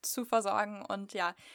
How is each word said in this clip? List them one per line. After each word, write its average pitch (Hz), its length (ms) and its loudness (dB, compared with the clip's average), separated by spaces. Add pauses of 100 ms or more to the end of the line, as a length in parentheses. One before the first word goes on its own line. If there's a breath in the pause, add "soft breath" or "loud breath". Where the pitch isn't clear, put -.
zu - 220 -4
versorgen. 208 600 2
Und 196 280 -6
ja, 180 220 0 (200 loud breath)